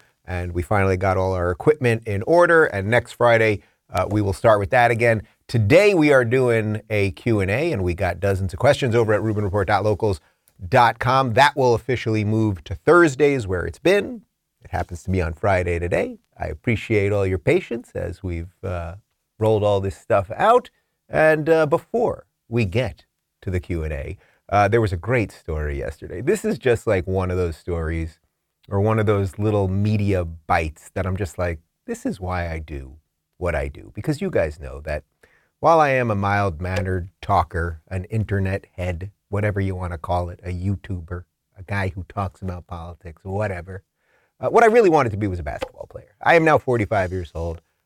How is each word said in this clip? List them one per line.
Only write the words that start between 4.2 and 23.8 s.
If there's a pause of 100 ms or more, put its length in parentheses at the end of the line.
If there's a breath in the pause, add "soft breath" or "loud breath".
will
start
with
that
again. (240 soft breath)
Today,
we
are
doing
a
Q
and
A,
and
we
got
dozens
of
questions
over
at
Rubin
Report
dot
locals (480)
dot
com.
That
will
officially
move
to
Thursdays,
where
it's
been. (420)
It
happens
to
be
on
Friday
today. (180)
I
appreciate
all
your
patience
as
we've, (120)
uh, (420)
rolled
all
this
stuff
out. (380)
And,
uh,
before (220)
we
get (380)
to
the
Q